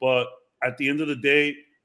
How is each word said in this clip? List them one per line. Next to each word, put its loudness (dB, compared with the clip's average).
but 2
at -2
the -2
end 0
of -4
the -4
day, 2